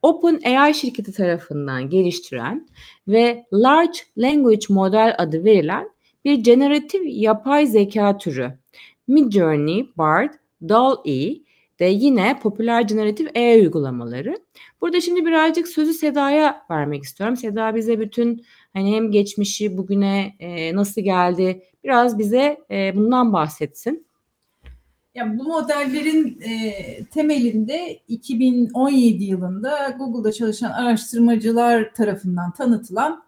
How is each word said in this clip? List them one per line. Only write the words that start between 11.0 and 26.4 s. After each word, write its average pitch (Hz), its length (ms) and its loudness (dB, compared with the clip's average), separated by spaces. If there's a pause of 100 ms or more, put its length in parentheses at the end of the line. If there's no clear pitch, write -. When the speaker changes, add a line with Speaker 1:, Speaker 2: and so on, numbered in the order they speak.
Speaker 1:
de 175 60 2
yine 220 540 2
popüler 226 420 0
generatif 214 540 -2
A 233 40 0
I 233 220 8
uygulamaları. 139 760 -2 (440)
Burada 349 200 -2
şimdi 349 240 -2
birazcık 330 420 2
sözü 311 260 -2
Seda'ya 294 680 0 (100)
vermek 147 320 -4
istiyorum. 226 340 -6
Seda 220 380 -4
bize 226 240 0
bütün, 233 440 -4 (300)
hani, 196 220 0
hem 220 160 0
geçmişi, 202 680 -2
bugüne, 196 640 -2
e, 170 360 -6
nasıl 202 260 -2
geldi, 185 640 0 (200)
biraz 240 360 2
bize, 262 380 0 (140)
e, 196 240 -2
bundan 233 380 2
bahsetsin. 160 720 -4 (1080)
Speaker 2:
Ya, 226 240 -6
bu 269 40 -8
modellerin, 294 1000 -2